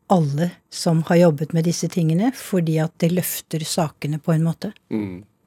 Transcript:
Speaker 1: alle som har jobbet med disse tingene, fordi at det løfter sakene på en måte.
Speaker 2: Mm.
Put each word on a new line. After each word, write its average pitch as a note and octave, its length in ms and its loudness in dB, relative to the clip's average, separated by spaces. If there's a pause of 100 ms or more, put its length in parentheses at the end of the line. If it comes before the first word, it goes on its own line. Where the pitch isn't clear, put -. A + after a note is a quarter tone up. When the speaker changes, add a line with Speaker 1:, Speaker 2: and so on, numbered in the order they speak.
Speaker 1:
alle D#3+ 400 2 (200)
som E3 380 0
har E3+ 140 4
jobbet D#3 320 4
med E3 120 2
disse E3+ 240 -2
tingene, F3 440 0
fordi D#3+ 480 -2
at D#3+ 160 -2
det E3+ 160 2
løfter - 500 -4
sakene D3+ 560 -4
på E3 160 -2
en D#3 80 2
måte. E3 300 -2 (140)
Speaker 2:
Mm. G2 340 -6 (260)